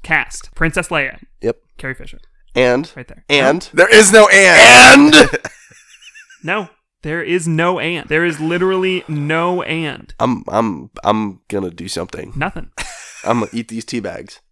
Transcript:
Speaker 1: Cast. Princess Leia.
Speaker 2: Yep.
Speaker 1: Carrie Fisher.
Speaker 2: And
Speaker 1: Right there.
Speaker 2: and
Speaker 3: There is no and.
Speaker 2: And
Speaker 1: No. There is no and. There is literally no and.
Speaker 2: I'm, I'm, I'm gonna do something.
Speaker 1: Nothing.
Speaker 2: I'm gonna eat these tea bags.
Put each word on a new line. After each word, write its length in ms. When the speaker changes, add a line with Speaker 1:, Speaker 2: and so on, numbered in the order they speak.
Speaker 1:
Cast. 520
Princess 340
Leia. 320
Speaker 2:
Yep. 160
Speaker 1:
Carrie 180
Fisher. 240
Speaker 2:
And 420
Speaker 1:
Right 100
there. 220
Speaker 2:
and 460
Speaker 3:
There 200
is 180
no 160
and. 880
Speaker 2:
And 240
Speaker 1:
No. 280
There 200
is 240
no 320
and. 300
There 160
is 160
literally 680
no 560
and. 560
Speaker 2:
I'm, 300
I'm, 420
I'm 440
gonna 220
do 160
something. 480
Speaker 1:
Nothing. 360
Speaker 2:
I'm 160
gonna 120
eat 160
these 160
tea 160
bags. 400